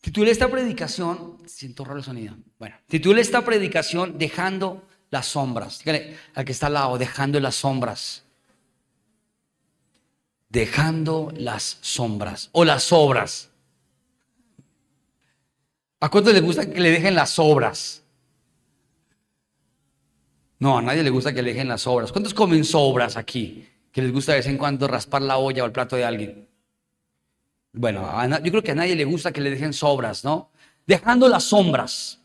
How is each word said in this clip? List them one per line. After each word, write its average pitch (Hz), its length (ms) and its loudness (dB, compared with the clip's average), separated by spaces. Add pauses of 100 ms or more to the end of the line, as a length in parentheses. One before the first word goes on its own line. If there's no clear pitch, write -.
(100)
Titulé 208 220 4
esta 247 160 2
predicación, 185 960 -6
siento 131 380 -16
raro 139 140 -12
el 135 60 -12
sonido. 113 300 -12 (240)
Bueno, 107 160 -18 (140)
titulé 190 320 4
esta 233 240 2
predicación 175 760 -2
Dejando 185 640 -4 (240)
las 131 180 -6
sombras. 127 520 -6
Dígale - 380 -4 (180)
al 135 100 -6
que 135 60 -8
está 139 160 -4
al 147 60 0
lado, 135 260 0
"Dejando 135 400 -2
las 131 160 -2
sombras". 123 720 -4 (2250)
Dejando 156 880 0
las 117 440 -6
sombras 104 720 -6
o 170 140 6
las 151 280 2
obras. 135 580 2 (2500)
¿A 151 80 0
cuánto 208 240 6
les 185 100 8
gusta 175 260 0
que 175 120 -6
le 170 100 6
dejen 170 240 4
las 156 240 2
obras? 143 640 2 (2500)
No, 139 180 2
a 117 60 0
nadie 147 220 0
le - 60 2
gusta 131 220 0
que 127 80 -4
le 120 120 -2
dejen 127 160 -4
las 117 180 -4
obras. 123 240 0
¿Cuántos 208 240 -4
comen 170 300 4
sobras 123 520 2
aquí? - 480 -8 (280)
Que 127 100 -2
les 127 80 0
gusta 139 220 -2
de 139 60 4
vez 127 100 -2
en 139 100 -2
cuando 139 300 -2
raspar 135 340 -2
la 135 160 0
olla 131 240 0
o 120 40 0
el 113 60 -6
plato 127 220 -4
de 123 100 0
alguien. 107 460 -8 (1200)
Bueno, 107 380 -4
a 117 160 -2
na-, 151 160 -2
yo 170 80 -2
creo 214 140 0
que 165 80 -4
a - 20 -2
nadie 175 220 0
le 147 80 0
gusta 160 260 -2
que 147 100 -8
le 139 80 -2
dejen 139 240 -4
sobras, 131 520 -2
¿no? 156 260 -4 (340)
Dejando 247 440 6
las 202 160 4
sombras. 170 800 0